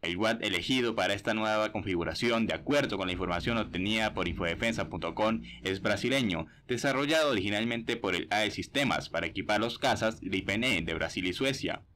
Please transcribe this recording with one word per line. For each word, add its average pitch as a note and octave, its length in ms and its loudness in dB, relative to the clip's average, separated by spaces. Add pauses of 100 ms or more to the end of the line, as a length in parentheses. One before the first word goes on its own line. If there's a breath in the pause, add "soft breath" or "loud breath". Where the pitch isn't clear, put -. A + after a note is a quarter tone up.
El F2+ 160 -2
wat A2 260 2
elegido A2+ 500 2
para G2 200 2
esta A2 200 -2
nueva G#2+ 380 2
configuración, G2 720 0
de E2 80 0
acuerdo C3 420 0
con F#2 120 -2
la F2+ 60 -2
información F2 440 0
obtenida G#2 560 0
por F2+ 140 0
infodefensa F2+ 600 -2
punto E2+ 280 -6
com, A2+ 260 2 (220 loud breath)
es F#2+ 180 -2
brasileño, G#2 640 0 (220 loud breath)
desarrollado C#3+ 640 2
originalmente A2+ 680 0
por G2 180 0
el F2 160 -2
ae G#2 220 2
Sistemas F#2 560 0
para E2+ 180 -2
equipar F#2+ 320 -2
los A#2 200 0
cazas A2+ 420 2
Gripen G2 420 -2
E A2 200 2
de E2 120 -2
Brasil D#2+ 320 -2
y F2+ 60 0
Suecia. C3+ 500 -2 (140)